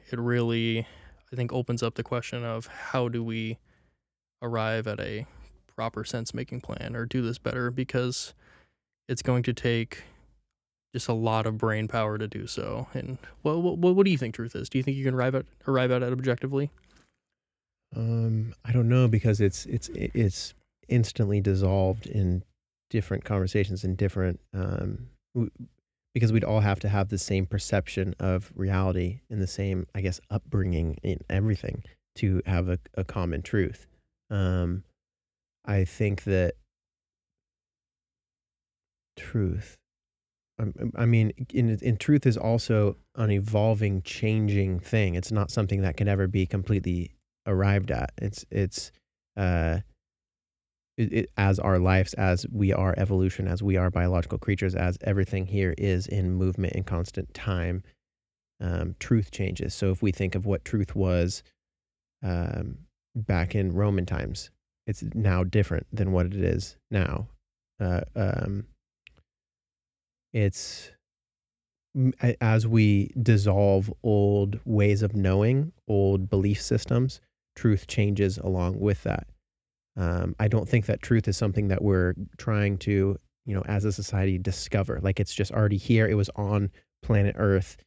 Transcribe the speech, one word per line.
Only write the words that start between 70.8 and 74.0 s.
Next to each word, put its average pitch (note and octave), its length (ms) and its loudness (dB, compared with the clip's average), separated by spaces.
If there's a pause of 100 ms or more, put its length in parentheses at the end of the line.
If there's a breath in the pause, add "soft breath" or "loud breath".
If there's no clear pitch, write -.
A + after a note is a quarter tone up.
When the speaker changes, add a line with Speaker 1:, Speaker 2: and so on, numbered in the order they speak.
Speaker 2:
m-, C3 180 2 (100)
a-, A#2+ 200 2
as A2 220 4
we G#2+ 460 4 (100)
dissolve G2+ 800 4